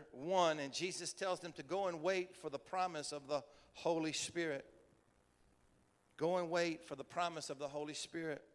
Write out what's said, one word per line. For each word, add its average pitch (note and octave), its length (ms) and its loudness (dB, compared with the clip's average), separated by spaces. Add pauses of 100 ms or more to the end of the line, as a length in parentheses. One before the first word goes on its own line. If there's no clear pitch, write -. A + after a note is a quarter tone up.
(120)
one. D#3+ 480 4
And C#3 140 -2
Jesus F3 400 -4
tells F#3+ 260 0
them E3+ 140 -8
to D#3+ 100 -10
go F#3 240 0
and E3+ 140 -2
wait F3+ 340 2
for D#3 140 -8
the C#3 100 -2
promise F3 520 -2
of C#3+ 160 -6
the C#3+ 160 2 (300)
Holy D#3+ 400 2
Spirit. D#3+ 520 -2 (1500)
Go E3+ 200 4
and F3 120 0
wait E3+ 380 0
for C#3+ 80 -8
the C3+ 80 -8
promise E3+ 460 -2
of C#3 100 -6
the C#3+ 80 -2
Holy D3 260 -4
Spirit. D#3+ 480 -4 (140)